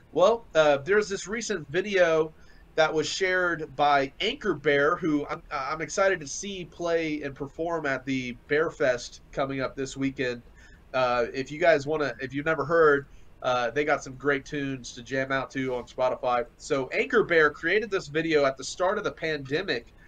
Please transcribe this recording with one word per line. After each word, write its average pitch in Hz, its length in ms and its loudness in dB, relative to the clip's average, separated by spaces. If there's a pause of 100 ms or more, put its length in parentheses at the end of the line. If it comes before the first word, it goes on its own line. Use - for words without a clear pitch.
(120)
Well, 202 340 4 (100)
uh, 151 220 6
there's 190 320 2
this 196 180 -8
recent 208 420 -6
video 165 640 2 (420)
that 156 160 4
was 156 160 0
shared 175 680 -2
by 143 440 4
Anchor 202 360 -2
Bear, 147 400 2
who 151 320 -2
I'm, 160 240 -10
I'm 147 300 -6
excited 190 400 0
to 139 60 -12
see 190 380 -10
play 165 560 -2
and 135 140 -8
perform 160 500 -6
at 135 180 -2
the 127 320 -4 (120)
Bear 156 240 2
Fest 127 500 -2 (100)
coming 139 300 -4
up 127 140 -4
this 135 200 -6
weekend. 135 460 -4 (500)
Uh, 123 420 2
if 135 180 -6
you 151 80 -10
guys 160 260 4
wanna, 147 340 -2
if 131 140 -8
you've 143 140 -4
never 151 180 0
heard, 147 400 6 (380)
uh, 123 280 0
they 147 120 0
got 147 180 0
some 131 140 -14
great 135 300 -2
tunes 139 480 -8
to 123 100 -16
jam 131 280 -4
out 131 200 -4
to 131 240 -4
on 120 80 -4
Spotify. 120 640 -2 (120)
So 135 360 -4
Anchor 233 300 2
Bear 156 260 6
created 196 420 -2
this 170 160 -4
video 151 380 2
at 135 120 0
the 135 60 -12
start 190 340 -2
of 202 60 -6
the - 80 -2
pandemic, 151 840 -4 (140)